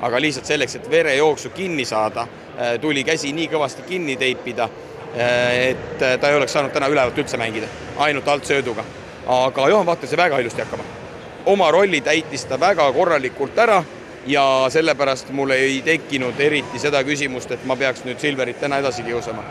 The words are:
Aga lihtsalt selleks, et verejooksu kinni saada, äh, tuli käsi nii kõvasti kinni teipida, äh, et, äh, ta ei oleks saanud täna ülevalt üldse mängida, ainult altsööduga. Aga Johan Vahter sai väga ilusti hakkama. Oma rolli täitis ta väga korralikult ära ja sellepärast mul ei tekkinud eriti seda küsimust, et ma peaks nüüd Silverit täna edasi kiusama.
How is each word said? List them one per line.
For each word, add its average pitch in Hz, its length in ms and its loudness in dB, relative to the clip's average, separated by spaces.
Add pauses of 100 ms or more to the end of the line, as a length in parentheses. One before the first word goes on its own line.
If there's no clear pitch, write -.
Aga 123 160 2
lihtsalt 143 300 -2
selleks, 139 240 0
et - 160 -12
verejooksu 151 640 2
kinni 165 320 -4
saada, 110 400 -2 (320)
äh, 120 240 0
tuli 143 240 0
käsi 151 260 -2
nii 160 220 -4
kõvasti 139 320 -4
kinni 165 320 -4
teipida, 123 500 -2 (460)
äh, 123 560 2
et, - 300 -6
äh, 127 180 2
ta 143 100 2
ei 147 80 4
oleks 135 160 0
saanud 143 220 0
täna 139 160 2
ülevalt 131 260 2
üldse 135 240 -2
mängida, 110 300 -4 (260)
ainult 143 300 0
altsööduga. 131 580 0 (440)
Aga 131 400 4
Johan 196 160 6
Vahter 170 240 -2
sai 151 80 0
väga 160 240 4
ilusti 117 220 -4
hakkama. 110 200 -8 (680)
Oma 185 180 4
rolli 175 300 4
täitis 151 480 -2
ta 131 100 -2
väga 165 360 4
korralikult 139 640 0
ära 214 220 4 (420)
ja 135 480 4
sellepärast 143 640 2
mul 135 160 2
ei 135 320 2
tekkinud 135 540 0
eriti 143 420 0
seda 143 240 2
küsimust, 135 480 -2
et - 120 -8
ma 131 120 0
peaks 127 300 0
nüüd 123 120 -6
Silverit 131 400 -2
täna 139 220 0
edasi 123 240 -2
kiusama. 113 460 -6